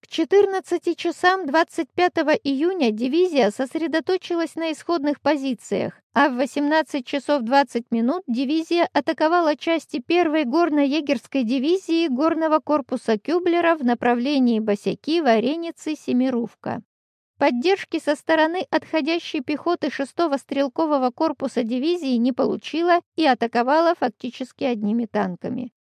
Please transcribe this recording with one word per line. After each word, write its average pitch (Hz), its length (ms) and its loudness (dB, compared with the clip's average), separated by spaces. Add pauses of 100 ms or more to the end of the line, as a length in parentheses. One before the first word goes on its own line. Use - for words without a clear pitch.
К - 60 -20
четырнадцати 370 840 0
часам 359 520 0
двадцать 320 460 0
пятого 349 380 0
июня 302 600 0
дивизия 254 640 2
сосредоточилась 320 1040 -4
на 320 160 -4
исходных 294 480 -4
позициях, 262 800 -2 (140)
а 277 160 4
в 247 80 -4
восемнадцать 285 680 -2
часов 285 360 -2
двадцать 247 500 0
минут 247 340 0
дивизия 311 680 0
атаковала 311 640 0
части 330 420 -4
первой 320 460 2
горно-егерской 285 1000 0
дивизии 330 640 0
горного 311 520 2
корпуса 254 600 -2
Кюблера 339 560 2
в 311 80 -6
направлении 240 760 2
Босяки, 220 580 -2
Вареницы, 302 760 0
Семирувка. 247 840 -2 (560)
Поддержки 302 600 0
со 294 160 0
стороны 320 560 0
отходящей 320 680 -2
пехоты 302 500 -4
шестого 277 460 -2
стрелкового 277 720 0
корпуса 269 520 -2
дивизии 262 520 -2
не 240 160 2
получила 330 680 0 (160)
и 320 80 2
атаковала 262 680 2
фактически - 680 -6
одними 226 440 -2
танками. - 680 -6 (100)